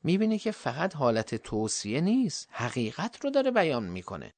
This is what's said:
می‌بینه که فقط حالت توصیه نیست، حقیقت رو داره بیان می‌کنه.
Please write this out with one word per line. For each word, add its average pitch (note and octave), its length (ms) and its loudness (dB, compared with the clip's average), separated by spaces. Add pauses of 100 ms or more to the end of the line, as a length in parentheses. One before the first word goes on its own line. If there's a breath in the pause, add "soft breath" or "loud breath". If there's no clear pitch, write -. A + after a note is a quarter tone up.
می‌بینه G#3+ 340 2
که G#3+ 140 -2
فقط D#3 440 -2
حالت A#2 400 2
توصیه A2 640 -2
نیست، G#3+ 500 0
حقیقت A#2+ 720 -4
رو C#4 60 0
داره C4+ 220 2
بیان D#3+ 320 4
می‌کنه. F2 540 -8